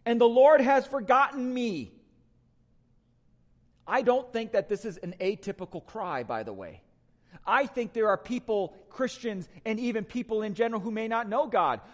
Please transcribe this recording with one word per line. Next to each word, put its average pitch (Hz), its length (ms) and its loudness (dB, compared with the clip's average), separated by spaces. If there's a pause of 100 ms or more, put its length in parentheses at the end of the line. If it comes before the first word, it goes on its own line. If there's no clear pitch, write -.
and 233 140 2
the 240 80 8
Lord 269 320 8
has 269 260 4
forgotten 254 680 0
me." 214 400 -4 (1900)
I 233 160 0
don't 254 300 0
think 226 200 -6
that 196 160 0
this 202 160 -4
is 208 140 -8
an 180 220 -10
atypical 185 640 -6
cry, 175 380 -6
by 113 220 -6
the 107 80 -10
way. 90 300 -14 (600)
I 254 220 2
think 240 260 -6
there 220 160 0
are 196 80 2
people, 208 580 -4 (140)
Christians, 220 600 -6 (180)
and 220 120 -4
even 226 260 -4
people 220 380 -6
in 214 120 -6
general 226 260 0
who 202 100 -6
may 220 180 -4
not 226 200 -4
know 254 180 0
God, 170 340 0 (140)